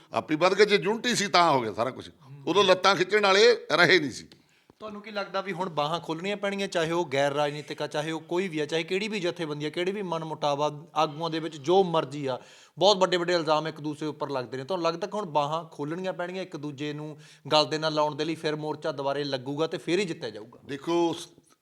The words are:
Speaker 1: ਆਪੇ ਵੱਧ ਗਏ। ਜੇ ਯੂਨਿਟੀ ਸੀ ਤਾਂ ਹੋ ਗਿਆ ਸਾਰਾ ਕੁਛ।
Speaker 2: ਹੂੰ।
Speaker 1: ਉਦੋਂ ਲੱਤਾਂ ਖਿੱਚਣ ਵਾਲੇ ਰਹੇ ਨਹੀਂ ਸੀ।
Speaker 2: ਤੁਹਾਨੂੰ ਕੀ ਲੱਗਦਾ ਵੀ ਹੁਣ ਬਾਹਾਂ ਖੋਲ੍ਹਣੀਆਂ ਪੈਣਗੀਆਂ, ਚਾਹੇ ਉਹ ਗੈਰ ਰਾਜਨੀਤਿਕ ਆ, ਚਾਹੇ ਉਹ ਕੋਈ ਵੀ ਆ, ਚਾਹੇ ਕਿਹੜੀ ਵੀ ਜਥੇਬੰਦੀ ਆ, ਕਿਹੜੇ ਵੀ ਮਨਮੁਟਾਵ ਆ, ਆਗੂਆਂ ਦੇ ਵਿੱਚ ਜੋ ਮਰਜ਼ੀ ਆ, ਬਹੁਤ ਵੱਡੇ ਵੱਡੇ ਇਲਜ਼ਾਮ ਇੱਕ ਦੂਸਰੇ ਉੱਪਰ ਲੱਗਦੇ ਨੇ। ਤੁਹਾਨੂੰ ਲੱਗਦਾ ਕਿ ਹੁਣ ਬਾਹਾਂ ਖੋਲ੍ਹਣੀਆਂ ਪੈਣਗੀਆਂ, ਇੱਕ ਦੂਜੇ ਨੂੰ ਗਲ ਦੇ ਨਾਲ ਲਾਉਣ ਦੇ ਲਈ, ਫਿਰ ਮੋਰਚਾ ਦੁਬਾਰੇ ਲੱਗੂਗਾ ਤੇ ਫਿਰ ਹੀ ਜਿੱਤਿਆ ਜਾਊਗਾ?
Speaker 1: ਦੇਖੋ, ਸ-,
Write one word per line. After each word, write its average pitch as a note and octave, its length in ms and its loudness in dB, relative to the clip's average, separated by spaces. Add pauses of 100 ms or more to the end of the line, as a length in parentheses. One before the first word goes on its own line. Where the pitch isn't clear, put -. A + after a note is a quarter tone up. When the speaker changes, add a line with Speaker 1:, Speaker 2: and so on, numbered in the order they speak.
(120)
Speaker 1:
ਆਪੇ A#2 220 -2
ਵੱਧ F3 200 4
ਗਏ। G3+ 100 6
ਜੇ G3+ 120 6
ਯੂਨਿਟੀ A3 380 -2
ਸੀ F#3+ 120 0
ਤਾਂ F3 260 6
ਹੋ C3 100 4
ਗਿਆ A2 100 -4
ਸਾਰਾ A2+ 180 -2
ਕੁਛ। G#2+ 180 -12
Speaker 2:
ਹੂੰ। - 380 -20
Speaker 1:
ਉਦੋਂ F3+ 180 4
ਲੱਤਾਂ F#3 320 6
ਖਿੱਚਣ F#3 260 2
ਵਾਲੇ G#3 440 6 (100)
ਰਹੇ E3+ 220 8
ਨਹੀਂ C#3+ 120 0
ਸੀ। - 160 -12 (520)
Speaker 2:
ਤੁਹਾਨੂੰ G#3 240 -14
ਕੀ A3 80 -16
ਲੱਗਦਾ G3 300 -4
ਵੀ F#3+ 120 -6
ਹੁਣ F3+ 160 -4
ਬਾਹਾਂ D#3 320 -2
ਖੋਲ੍ਹਣੀਆਂ E3+ 360 -4
ਪੈਣਗੀਆਂ, G3 320 -4
ਚਾਹੇ E3 220 0
ਉਹ E3+ 220 0
ਗੈਰ C#3 200 2
ਰਾਜਨੀਤਿਕ D3 500 -4
ਆ, D3+ 40 -2
ਚਾਹੇ D3+ 240 -4
ਉਹ D#3+ 100 -6
ਕੋਈ F3 280 -2
ਵੀ D#3 100 -6
ਆ, D3 80 -2
ਚਾਹੇ D#3+ 160 -2
ਕਿਹੜੀ F#3+ 260 -4
ਵੀ G#3 120 -4
ਜਥੇਬੰਦੀ D#3+ 460 -4
ਆ, D3+ 40 -6
ਕਿਹੜੇ F3 220 -2
ਵੀ G#3 100 -6
ਮਨਮੁਟਾਵ D#3 600 -4
ਆ, D3 320 -4
ਆਗੂਆਂ D#3 360 -2
ਦੇ D#3+ 80 -4
ਵਿੱਚ D#3+ 180 -8
ਜੋ E3+ 280 4
ਮਰਜ਼ੀ D3 420 -2
ਆ, B2 140 -4 (380)
ਬਹੁਤ G3 180 6
ਵੱਡੇ F3+ 200 4
ਵੱਡੇ F3 180 2
ਇਲਜ਼ਾਮ D#3 340 2
ਇੱਕ D#3 120 -10
ਦੂਸਰੇ D3+ 280 -6
ਉੱਪਰ D3 220 -6
ਲੱਗਦੇ B2+ 260 -6
ਨੇ। C3 80 -8
ਤੁਹਾਨੂੰ F3 220 -2
ਲੱਗਦਾ E3+ 200 -2
ਕਿ F#3+ 100 -8
ਹੁਣ G#3 100 -6
ਬਾਹਾਂ D3+ 380 0
ਖੋਲ੍ਹਣੀਆਂ E3 480 -6
ਪੈਣਗੀਆਂ, F3 300 -8
ਇੱਕ F3 140 -10
ਦੂਜੇ D3 360 -8
ਨੂੰ D3+ 260 -10 (340)
ਗਲ D3+ 140 6
ਦੇ D3+ 120 -4
ਨਾਲ D#3 160 -2
ਲਾਉਣ D3+ 200 0
ਦੇ D3 100 -4
ਲਈ, D#3+ 100 -2
ਫਿਰ D#3 220 -2
ਮੋਰਚਾ D3+ 360 -6
ਦੁਬਾਰੇ C#3 320 -2
ਲੱਗੂਗਾ C#3 420 -4
ਤੇ D#3+ 120 -6
ਫਿਰ E3+ 200 0
ਹੀ G#3 60 0
ਜਿੱਤਿਆ C#3+ 260 -6
ਜਾਊਗਾ? G#2+ 340 -16
Speaker 1:
ਦੇਖੋ, E3+ 480 0
ਸ-, - 160 -10 (340)